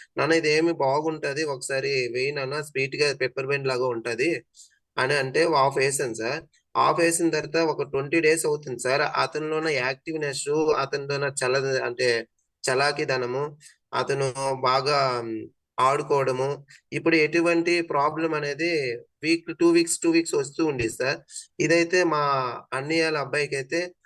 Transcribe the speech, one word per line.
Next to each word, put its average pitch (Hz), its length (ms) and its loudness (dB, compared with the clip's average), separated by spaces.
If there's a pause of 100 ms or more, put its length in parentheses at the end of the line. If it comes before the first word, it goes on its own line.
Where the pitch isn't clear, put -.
(180)
"నాన్న, 143 160 2
ఇది 156 160 2
ఏమి 165 220 4
బాగుంటది, 147 720 0
ఒకసారి 135 680 -2
వేయి 131 180 -2
నాన్న, 143 300 -4
స్వీట్ 135 340 -4
గా 147 200 2
పెప్పర్ 131 320 -4
మెంట్ 139 200 -2
లాగా 127 200 0
ఉంటది" 120 560 -2 (540)
అని 131 160 2
అంటే 143 320 2
హాఫ్ 143 320 4
వేసాను 135 360 0
సార్. 120 300 -4 (340)
హాఫ్ 151 220 4
వేసిన 170 300 4
తర్వాత 151 280 -2
ఒక 151 260 0
ట్వంటీ 139 360 -2
డేస్ 160 260 2
అవుతుంది 147 340 -4
సార్. 135 220 0
అతనిలోన 156 640 -2
యాక్టివ్నెస్, 143 840 -4 (280)
అతనిలోన 139 560 -4 (120)
చల-, 131 380 0
అంటే 120 440 0 (420)
చలాకిదనము, 139 880 -2 (360)
అతను 131 400 -2 (200)
బాగా, 131 680 2
ఉమ్, 110 280 -6 (320)
ఆడుకోవడము, 139 880 2 (280)
ఇప్పుడు 160 220 2
ఎటువంటి 170 640 2
ప్రాబ్లం 156 520 0
అనేది 143 640 -2 (260)
వీక్, 165 340 -2
టూ 170 100 4
వీక్స్, 170 320 4
టూ 170 100 2
వీక్స్ 165 240 2
వస్తూ 143 320 0
ఉండేది 117 280 -2
సార్. 131 260 -2 (400)
ఇదైతే 170 440 4
మా 156 160 2 (540)
అన్నయ్య 151 300 0
వాళ్ళ 156 140 0
అబ్బాయికి 143 380 -2
అయితే 165 380 -4 (120)